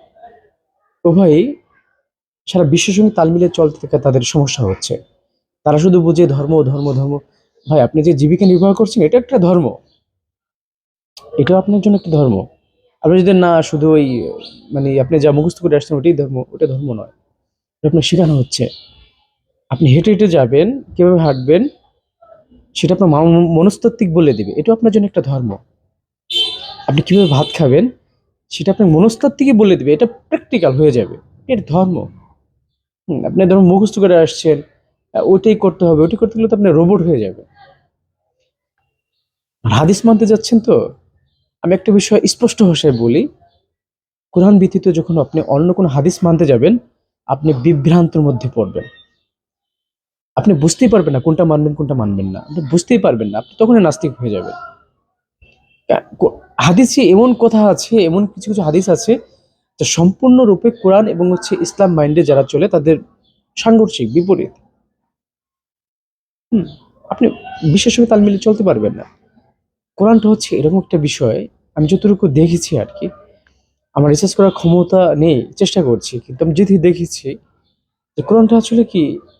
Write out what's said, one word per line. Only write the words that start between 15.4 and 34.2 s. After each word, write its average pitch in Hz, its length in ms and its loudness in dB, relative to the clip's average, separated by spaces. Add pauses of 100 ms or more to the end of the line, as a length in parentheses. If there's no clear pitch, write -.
করে 160 160 -2
আসছেন 143 220 -4
ওটাই 160 160 0
ধর্ম, 135 380 -6
ওটা 156 160 -4
ধর্ম 135 260 -6
নয়, 101 140 -12
এটা - 800 -12
আপনার 156 140 2
শেখানো 160 360 0
হচ্ছে। - 300 -4 (1000)
আপনি 139 200 0
হেঁটে 165 220 2
হেঁটে 202 160 2
যাবেন, 165 540 0
কীভাবে 180 380 0
হাঁটবেন 151 480 0 (1040)
সেটা 165 200 -2
আপনার 180 160 0
মা-, 165 440 2
মনস্তাত্ত্বিক 196 600 0
বলে 160 200 2
দিবে, 101 180 -6
এটা 220 220 -2
আপনার 226 180 0
জন্য 202 140 0
একটা 185 160 -6
ধর্ম। 127 360 -6 (1300)
আপনি 143 140 0
কীভাবে 185 280 2
ভাত 143 180 0 (100)
খাবেন 160 320 2 (600)
সেটা 185 220 -6
আপনার 190 180 2
মনস্তাত্ত্বিকই 226 640 0
বলে 202 240 4
দিবে, 139 180 0
এটা 233 120 0
প্র্যাকটিক্যাল 190 680 -4
হয়ে 147 180 2
যাবে, 117 260 -4 (300)
এটা 247 200 -4
ধর্ম। 175 400 -2 (1040)
হুম, 156 160 -6
আপনি 190 200 0
ধরুন 190 200 4
মুখস্থ 196 340 2
করে 180 180 4
আসছেন, 156 440 0 (520)